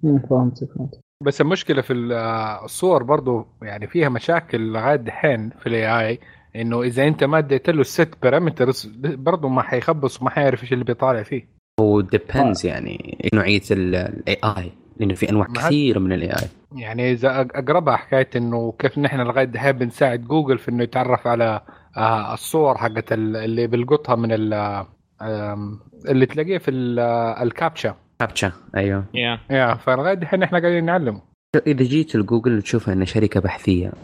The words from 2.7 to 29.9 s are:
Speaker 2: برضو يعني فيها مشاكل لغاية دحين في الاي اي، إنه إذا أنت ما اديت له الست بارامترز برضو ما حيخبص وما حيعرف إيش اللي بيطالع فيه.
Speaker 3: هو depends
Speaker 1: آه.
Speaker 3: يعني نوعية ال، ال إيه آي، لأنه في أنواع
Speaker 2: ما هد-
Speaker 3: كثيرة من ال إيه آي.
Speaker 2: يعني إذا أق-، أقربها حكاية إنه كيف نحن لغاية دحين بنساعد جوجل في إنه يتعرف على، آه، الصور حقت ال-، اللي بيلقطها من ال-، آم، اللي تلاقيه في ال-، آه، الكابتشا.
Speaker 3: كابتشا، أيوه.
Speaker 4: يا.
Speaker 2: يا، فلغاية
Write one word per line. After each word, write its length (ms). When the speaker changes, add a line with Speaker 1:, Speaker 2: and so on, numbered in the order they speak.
Speaker 2:
برضو 440
يعني 240
فيها 220
مشاكل 640
لغاية 240
دحين 540
في 160
الاي 420
اي، 100
إنه 260
إذا 260
أنت 160
ما 140
اديت 320
له 100
الست 420
بارامترز 640
برضو 460
ما 140
حيخبص 600
وما 80
حيعرف 320
إيش 100
اللي 120
بيطالع 380
فيه. 260
Speaker 3:
هو 220
depends 340
Speaker 1:
آه. 40
Speaker 3:
يعني 500
نوعية 360
ال، 240
ال 340
إيه 100
آي، 140
لأنه 180
في 160
أنواع 180
Speaker 2:
ما 120
هد- 60
Speaker 3:
كثيرة 320
من 140
ال 100
إيه 100
آي. 160
Speaker 2:
يعني 320
إذا 160
أق-، 280
أقربها 400
حكاية 400
إنه 420
كيف 200
نحن 220
لغاية 240
دحين 280
بنساعد 480
جوجل 380
في 120
إنه 120
يتعرف 440
على، 340
آه، 380
الصور 440
حقت 340
ال-، 240
اللي 300
بيلقطها 500
من 160
ال-، 540
آم، 580
اللي 180
تلاقيه 320
في 120
ال-، 280
آه، 440
الكابتشا. 540
Speaker 3:
كابتشا، 320
أيوه. 280
Speaker 4:
يا. 260
Speaker 2:
يا، 240
فلغاية 400